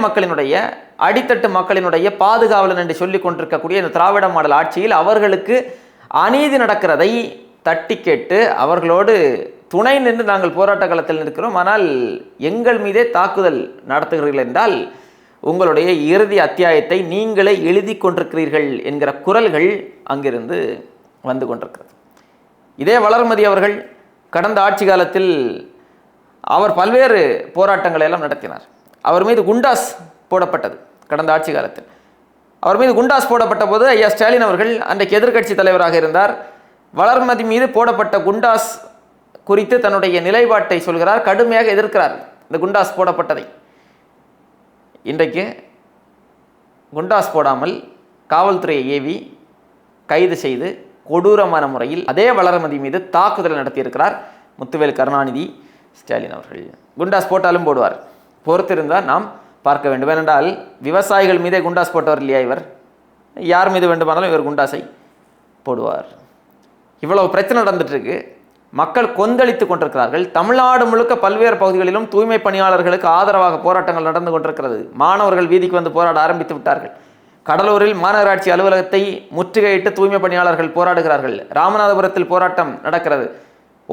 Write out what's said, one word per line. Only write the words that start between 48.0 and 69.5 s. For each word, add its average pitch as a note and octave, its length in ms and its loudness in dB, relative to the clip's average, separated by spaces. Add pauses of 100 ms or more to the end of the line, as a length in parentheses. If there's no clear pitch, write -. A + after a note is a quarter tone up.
காவல்துறையை F3+ 500 0 (120)
ஏவி C#3+ 200 -6 (960)
கைது E3+ 320 2
செய்து C3+ 240 -4 (420)
கொடூரமான F3+ 540 2 (100)
முறையில் C3+ 380 -6
அதே F#3+ 160 2 (100)
வளர்மதி E3+ 480 0
மீது C#3 140 -4 (160)
தாக்குதல் F3+ 460 0
நடத்தியிருக்கிறார் C3+ 540 -2 (440)
முத்துவேல் C#3+ 400 -4
கருணாநிதி C3+ 460 -2 (540)
ஸ்டாலின் A2+ 360 -8
அவர்கள். - 260 -18 (380)
குண்டாஸ் F#3+ 320 -2
போட்டாலும் F3 360 2
போடுவார், B2+ 280 0 (500)
பொறுத்திருந்தால் E3+ 640 0
நாம் E3+ 160 0 (400)
பார்க்க C#3+ 260 0
வேண்டும். C3+ 220 -2
ஏனென்றால் D#3 340 2 (400)
விவசாயிகள் F#3+ 560 2
மீதே F3+ 220 0
குண்டாஸ் F3 300 -2
போட்டவர் D#3 280 0
இல்லையா C3+ 220 2
இவர்? C3 160 -4 (920)
யார் F#3+ 200 4
மீது F3+ 180 2
வேண்டுமானாலும் E3 400 0
இவர் D3+ 160 0
குண்டாஸை D3 320 -2 (840)
போடுவார். A#2 420 -6 (960)
இவ்வளவு F#3 320 0
பிரச்சனை G3+ 280 0
நடந்துட்டு F3 320 -2
இருக்கு. D3 220 -6 (640)
மக்கள் A#3 260 0 (120)
கொந்தளித்து A#3+ 480 0